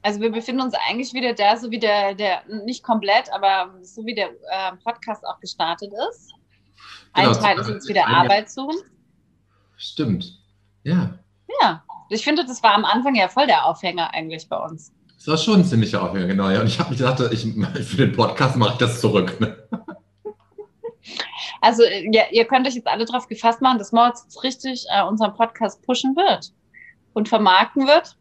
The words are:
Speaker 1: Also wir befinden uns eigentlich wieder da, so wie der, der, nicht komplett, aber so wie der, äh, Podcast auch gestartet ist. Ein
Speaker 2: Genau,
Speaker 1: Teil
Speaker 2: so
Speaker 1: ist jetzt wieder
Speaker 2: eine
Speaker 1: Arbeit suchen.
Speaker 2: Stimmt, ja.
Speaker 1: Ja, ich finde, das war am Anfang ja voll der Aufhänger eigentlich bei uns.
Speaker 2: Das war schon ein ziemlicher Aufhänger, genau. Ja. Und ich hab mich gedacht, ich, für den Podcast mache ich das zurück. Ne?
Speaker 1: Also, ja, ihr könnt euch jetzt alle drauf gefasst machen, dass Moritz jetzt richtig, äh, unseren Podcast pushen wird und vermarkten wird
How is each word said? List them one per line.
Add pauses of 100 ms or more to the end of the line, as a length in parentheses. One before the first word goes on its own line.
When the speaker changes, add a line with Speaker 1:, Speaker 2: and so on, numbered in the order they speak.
Speaker 1:
Also
wir
befinden
uns (140)
eigentlich
wieder
da,
so
wie
der,
der, (220)
nicht
komplett,
aber
so
wie
der,
äh,
Podcast
auch
gestartet (180)
ist. (800)
Ein
Speaker 2:
Genau,
Speaker 1:
Teil
Speaker 2:
so
Speaker 1:
ist
jetzt
wieder
Speaker 2:
eine
Speaker 1:
Arbeit
suchen. (1000)
Speaker 2:
Stimmt, (460)
ja. (420)
Speaker 1:
Ja, (280)
ich
finde,
das
war
am
Anfang
ja
voll
der
Aufhänger
eigentlich
bei
uns. (240)
Speaker 2:
Das
war
schon
ein
ziemlicher
Aufhänger,
genau.
Ja.
Und
ich
hab
mich
gedacht, (120)
ich, (420)
für
den
Podcast
mache
ich
das
zurück.
Ne? (2000)
Speaker 1:
Also, (300)
ja,
ihr
könnt
euch
jetzt
alle
drauf
gefasst
machen,
dass
Moritz
jetzt
richtig,
äh,
unseren
Podcast
pushen
wird (600)
und
vermarkten
wird